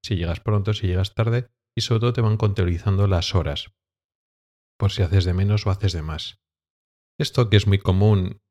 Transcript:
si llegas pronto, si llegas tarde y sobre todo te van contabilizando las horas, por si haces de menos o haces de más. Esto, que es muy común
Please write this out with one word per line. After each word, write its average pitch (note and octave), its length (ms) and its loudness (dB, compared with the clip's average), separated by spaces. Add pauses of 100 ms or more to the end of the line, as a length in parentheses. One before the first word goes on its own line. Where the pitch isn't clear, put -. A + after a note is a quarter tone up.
si G#2 120 -4
llegas E2+ 240 -4
pronto, G#2 340 -2
si - 140 -2
llegas F#2 260 -2
tarde A#2 360 -2 (260)
y A#2 60 -4
sobre A2+ 180 0
todo A#2+ 120 0
te A#2+ 80 -2
van A2 160 2
contabilizando G2 720 0
las F2+ 300 0
horas, C#2+ 340 -4 (1040)
por G2+ 140 0
si - 120 -2
haces F2+ 220 2
de F2 100 0
menos G2+ 340 0
o - 20 0
haces F#2+ 220 -2
de D#2+ 100 -6
más. D#2 380 -10 (760)
Esto, C3 320 0
que G#2 80 4
es G2+ 120 4
muy G2 100 2
común F#2+ 640 0 (100)